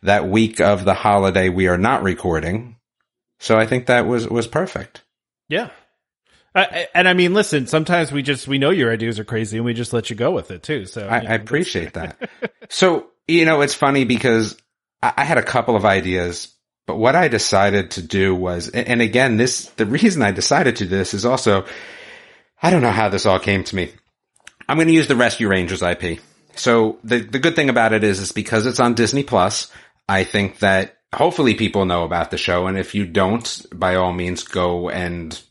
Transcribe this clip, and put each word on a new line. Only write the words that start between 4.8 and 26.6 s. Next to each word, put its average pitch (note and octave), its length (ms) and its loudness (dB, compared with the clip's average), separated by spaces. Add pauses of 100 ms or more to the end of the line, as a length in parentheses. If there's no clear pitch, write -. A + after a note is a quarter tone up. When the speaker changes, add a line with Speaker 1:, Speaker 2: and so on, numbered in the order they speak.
Speaker 2:
Yeah. F#3 220 -4 (840)
I, F#3+ 80 2
I, - 320 -6
and F3+ 120 4
I F3+ 60 4
mean, F3+ 220 4
listen, D#3+ 320 0
sometimes D#3+ 440 0
we C#3+ 120 -4
just, C3 240 -4
we C#3 100 -2
know C#3 140 2
your C3+ 200 2
ideas A2+ 280 -4
are G#2+ 60 -8
crazy A2 320 -4
and A#2 80 -4
we A#2+ 100 -2
just A#2 180 -8
let A2+ 160 -2
you A#2 60 -8
go A#2+ 160 0
with D#3+ 180 -6
it F#2 140 -16
too. C3 220 -6
So, G2+ 220 -12
Speaker 1:
I, A2 100 0
Speaker 2:
you A#2 60 -4
know, - 60 -10
Speaker 1:
I A2+ 80 0
Speaker 2:
that's G2+ 60 -6
Speaker 1:
appreciate G#2+ 500 -4
that. E2 420 -12
Speaker 2:
<laughs> - 340 -14
Speaker 1:
So, - 380 2 (200)
you E3 180 4
know, D#3+ 160 4
it's C#3 140 0
funny C#3 300 2
because A2+ 520 0 (460)
I, - 140 0
I C#3 80 0
had D3+ 120 2
a A2+ 60 2
couple A#2+ 320 0
of G2 100 2
ideas, F2+ 640 0 (400)
but - 80 -6
what A#2 200 2
I F3 120 4
decided G2+ 640 2
to F#2+ 100 -10
do F#2+ 320 0
was, F2+ 360 -4
a-, A#2+ 180 -6
and A#2+ 140 0
again, A#2 360 2
this, B2 280 0 (120)
the A2 80 2
reason D3+ 360 2
I G2+ 100 2
decided B2+ 460 0
to G#2 80 -4
do F2+ 40 -6
this F#2+ 240 -2
is G#2 120 -4
also, A2+ 400 2 (960)
I E3 80 2
don't F3 120 4
know A#2+ 100 4
how G#2 180 2
this F#2 160 -2
all F#2+ 140 4
came G2 260 0
to - 100 -10
me. F2+ 160 -4 (760)
I'm C#3 80 2
gonna E3 140 4
use D#3+ 160 6
the C3 80 2
Rescue A#2 340 2
Rangers F#2 340 0
I F2 120 0
P. E2+ 240 -8 (360)
So A2+ 480 2